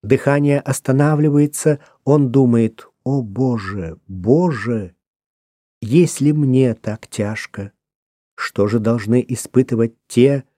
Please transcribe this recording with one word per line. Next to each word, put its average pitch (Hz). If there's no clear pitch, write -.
Дыхание 143
останавливается, 147
он 139
думает: 120
"О 131
Боже, 101
Боже, 110
если 143
мне 131
так -
тяжко, 104
что -
же 113
должны 113
испытывать 120
те 135